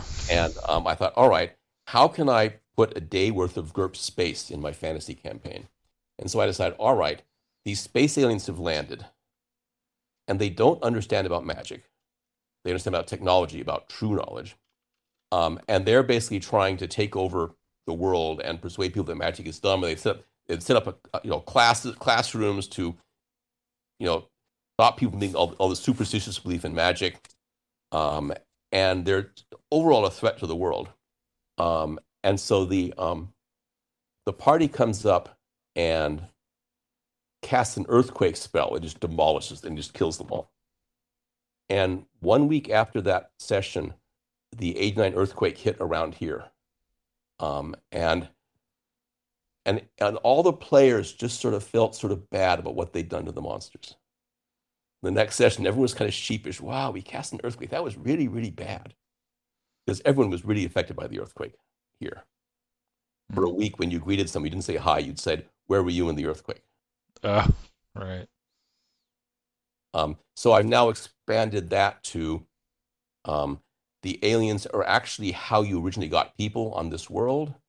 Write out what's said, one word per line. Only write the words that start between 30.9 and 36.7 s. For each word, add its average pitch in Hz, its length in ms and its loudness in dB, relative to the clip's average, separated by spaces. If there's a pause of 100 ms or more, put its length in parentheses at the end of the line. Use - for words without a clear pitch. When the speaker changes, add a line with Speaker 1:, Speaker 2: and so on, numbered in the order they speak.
Speaker 1:
Um, 80 420 0 (240)
and 98 160 2
so 95 260 2
the, 90 320 0
um, 87 360 -4 (920)
the - 80 -2
party 156 340 4
comes 113 380 0
up 90 340 2 (360)
and 80 520 0 (1120)